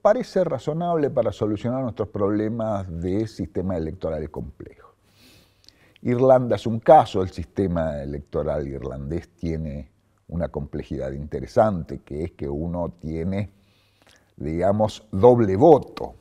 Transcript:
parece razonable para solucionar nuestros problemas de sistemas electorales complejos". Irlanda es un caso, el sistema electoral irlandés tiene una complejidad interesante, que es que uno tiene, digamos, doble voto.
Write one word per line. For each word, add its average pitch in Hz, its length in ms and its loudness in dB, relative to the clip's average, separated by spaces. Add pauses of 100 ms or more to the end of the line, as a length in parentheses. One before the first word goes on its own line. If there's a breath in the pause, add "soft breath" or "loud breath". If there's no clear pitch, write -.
parece 208 420 2
razonable 156 680 -2
para 110 220 0
solucionar 117 500 -4
nuestros 110 260 -6
problemas 104 800 -2 (160)
de 95 240 -2
sistemas 92 500 -6
electorales 80 540 -6
complejos". - 640 -16 (1040 soft breath)
Irlanda 123 560 4
es - 100 -6
un 117 140 -2
caso, 139 400 6
el 92 80 0
sistema 82 720 -2
electoral 73 680 -4
irlandés 69 680 -8
tiene 78 560 -8 (380)
una 80 200 -4
complejidad 69 600 -8
interesante, 76 920 -2
que 71 180 -8
es 85 80 -6
que - 180 -10
uno 85 520 -6
tiene, 85 520 -6 (840 soft breath)
digamos, 95 760 -2
doble 107 460 6
voto. 139 640 6